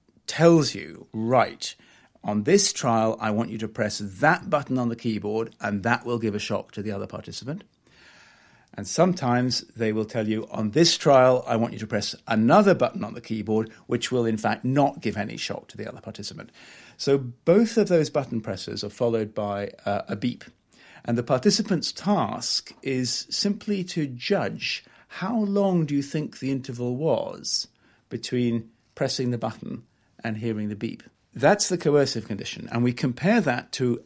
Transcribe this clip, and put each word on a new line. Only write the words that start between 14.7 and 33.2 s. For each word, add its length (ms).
give 160
any 180
shock 320
to 80
the 100
other 140
participant." 500
So 220
both 580
of 120
those 200
button 320
presses 420
are 60
followed 460
by, 380
uh, 240
a 80
beep. 260
And 140
the 40
participant's 680
task 880
is 480
simply 560
to 220
judge, 800
how 300
long 460
do 100
you 80
think 360
the 120
interval 460
was 720
between 600
pressing 360
the 80
button 440
and 140
hearing 320
the 40
beep? 280
That's 320
the 80
coercive 520
condition, 420
and 140
we 80
compare 480